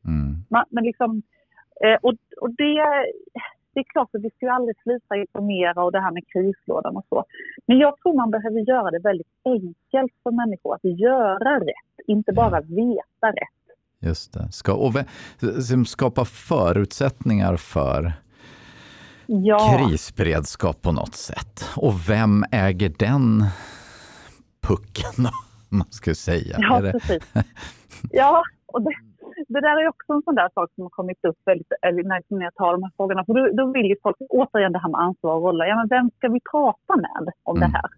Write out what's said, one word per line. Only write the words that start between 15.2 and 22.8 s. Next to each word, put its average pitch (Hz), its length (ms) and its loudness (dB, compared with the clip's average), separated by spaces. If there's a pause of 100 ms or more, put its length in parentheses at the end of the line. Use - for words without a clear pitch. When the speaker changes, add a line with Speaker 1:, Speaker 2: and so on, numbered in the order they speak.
Speaker 1:
som 123 220 2
skapa 123 400 0
förutsättningar 101 1300 0
för 76 560 -2 (1120)
Speaker 2:
Ja. 208 320 4 (200)
Speaker 1:
krisberedskap 82 1040 -2
på 87 100 0
något - 220 -4
sätt. - 500 -12 (120)
Och 135 160 2 (160)
vem 107 440 4
äger 95 460 0